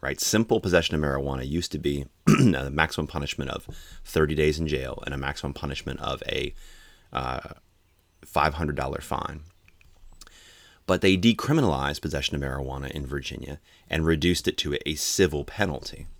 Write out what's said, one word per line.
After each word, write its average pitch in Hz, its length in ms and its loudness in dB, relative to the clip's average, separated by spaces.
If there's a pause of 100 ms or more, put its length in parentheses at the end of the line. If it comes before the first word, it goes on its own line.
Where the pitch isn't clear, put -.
right? 69 200 -4
Simple 110 380 2
possession 87 380 4
of 76 40 2
marijuana 69 480 -2
used 82 240 -2
to 78 60 -4
be 71 280 -2 (100)
<clears throat> - 100 -2
a 69 440 4
maximum 78 360 0
punishment 71 460 -6
of - 160 -8 (360)
thirty 78 300 4
days 76 240 4
in 82 80 0
jail 65 400 -2
and 69 80 -4
a 69 40 -4
maximum 69 360 -4
punishment 69 460 -6
of - 260 -6
a, - 260 -4 (600)
uh, 64 380 -6 (760)
five 76 300 2
hundred 76 200 -2
dollar 67 260 -4
fine. - 420 -6 (1400)
But 90 160 2
they 95 140 8
decriminalized 92 840 2
possession 71 320 -2
of 71 80 -2
marijuana 67 480 -4
in 71 160 -6
Virginia 69 540 -8 (280)
and 78 160 0
reduced 82 440 4
it - 80 -2
to 73 280 -2
a 78 120 -4
civil 76 480 2
penalty - 640 -4 (120)